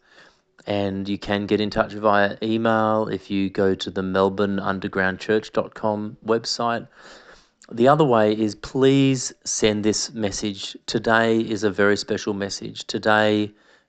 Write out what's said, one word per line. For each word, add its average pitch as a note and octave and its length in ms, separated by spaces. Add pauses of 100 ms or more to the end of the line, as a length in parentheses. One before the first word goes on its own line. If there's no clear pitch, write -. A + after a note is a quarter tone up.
(680)
And G2 400
you G2+ 100
can G2+ 280
get G#2 160
in G#2 80
touch G#2+ 240
via G2+ 500
email A2 640
if G#2 240
you G2 180
go F#2+ 240
to F#2 160
the F#2+ 140
melbourne G2 560
underground F#2+ 600
church G#2+ 320
dot G#2 200
com G#2+ 520
website. A#2 640 (800)
The A#2 160
other D#3 160
way A2 340
is G#2+ 160
please C3+ 800 (120)
send G#2+ 400
this - 280
message. G2+ 640 (120)
Today A2+ 520
is A2 240
a G#2 80
very G2+ 240
special G#2 380
message. G2+ 500
Today, G#2+ 720 (360)